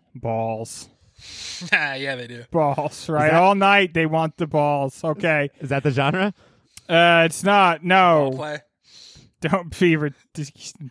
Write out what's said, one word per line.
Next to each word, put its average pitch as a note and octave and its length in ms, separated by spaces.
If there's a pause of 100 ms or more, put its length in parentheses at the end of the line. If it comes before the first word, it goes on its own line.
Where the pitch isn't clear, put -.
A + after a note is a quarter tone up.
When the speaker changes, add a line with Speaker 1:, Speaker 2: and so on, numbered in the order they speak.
(140)
Speaker 1:
balls. A2+ 800
Speaker 2:
<laughs> - 40 (720)
Ah, D3+ 220
yeah, C3+ 200
they B2 140
do. A#2+ 240
Speaker 1:
Balls, D3+ 560
right? D#3 240
Speaker 3:
that E3 100
Speaker 1:
All G3 140
night G3 360
they E3 140
want D#3+ 300
the E3+ 100
balls. C#3+ 560
Okay. D3+ 560
Speaker 3:
Is C#3 120
that C#3 120
the D3+ 80
genre? D3+ 420 (560)
Speaker 1:
Uh, E3+ 380
it's D#3+ 160
not. F#3 420
No. F3 460
Speaker 2:
Ball C3 60
play. D3+ 220 (800)
Speaker 1:
Don't E3 360
be E3+ 200
rid-, D3+ 180 (760)